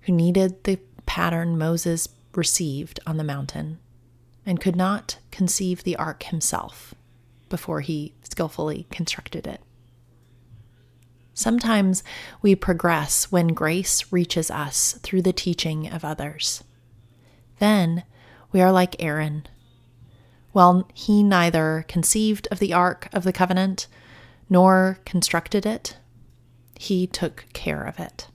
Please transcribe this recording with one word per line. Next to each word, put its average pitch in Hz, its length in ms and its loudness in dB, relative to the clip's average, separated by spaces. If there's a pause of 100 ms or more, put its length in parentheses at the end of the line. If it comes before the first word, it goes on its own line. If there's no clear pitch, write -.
who - 120 -2
needed 180 520 2
the 190 140 -2 (260)
pattern 170 540 -2
Moses 165 500 -2 (260)
received 151 720 -4
on 160 120 -4
the 156 40 -4
mountain 151 580 -8 (680)
and 175 160 -2
could 180 140 0
not 190 420 -4 (120)
conceive 180 540 -2
the 175 120 -4
ark - 260 -8
himself - 720 -6 (560)
before 160 320 -6
he 151 400 -8
skillfully 156 680 -6
constructed - 560 -8
it. - 140 -12 (1700)
Sometimes 220 680 2 (380)
we 196 140 6
progress 170 760 0
when 175 180 4
grace 165 600 -2
reaches 175 400 0
us - 520 -4
through 185 180 -2
the 180 140 2
teaching 160 520 -4
of 160 160 -10
others. 151 640 -8 (920)
Then 180 460 2 (480)
we 190 80 4
are 185 100 8
like 180 320 2
Aaron. 151 440 -4 (1040)
While 180 400 8
he 208 300 2
neither 165 680 2
conceived 214 640 0
of 190 80 -6
the 196 160 0
Ark 180 400 2
of 180 100 -2
the 185 80 2
Covenant 185 540 2 (640)
nor 185 560 6
constructed 175 580 -2
it, - 320 -6 (840)
he 185 280 -2
took - 480 -8
care - 280 -6
of - 160 -10
it. - 360 -14